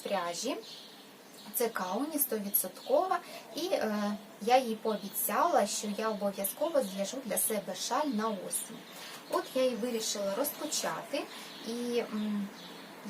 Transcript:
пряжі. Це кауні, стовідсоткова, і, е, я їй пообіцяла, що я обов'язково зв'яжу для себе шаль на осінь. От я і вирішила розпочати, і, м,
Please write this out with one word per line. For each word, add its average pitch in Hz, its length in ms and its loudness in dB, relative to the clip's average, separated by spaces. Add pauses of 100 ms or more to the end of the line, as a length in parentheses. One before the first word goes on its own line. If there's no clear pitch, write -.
пряжі. 190 540 0 (1000)
Це 233 140 4
кауні, 226 500 0
стовідсоткова, 277 1000 2 (380)
і, 330 100 -2
е, 208 500 2 (260)
я 240 160 8
їй 233 160 4
пообіцяла, 214 920 2
що - 220 -2 (100)
я 220 100 0
обов'язково 202 760 0
зв'яжу 196 420 -2
для 180 120 0
себе 202 380 0
шаль 285 320 2
на 226 220 2
осінь. - 480 -4 (540)
От 359 140 0 (100)
я 262 100 6
і 247 100 4
вирішила 214 600 0
розпочати, 285 880 -2 (460)
і, 240 300 0
м, 208 500 0 (600)